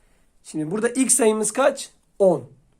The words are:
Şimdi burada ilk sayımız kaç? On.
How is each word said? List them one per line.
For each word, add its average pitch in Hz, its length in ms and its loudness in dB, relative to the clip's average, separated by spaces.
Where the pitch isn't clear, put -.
Şimdi 156 260 -8
burada 220 180 -4
ilk 247 240 0
sayımız 214 400 0
kaç? 277 380 0
On. 165 320 2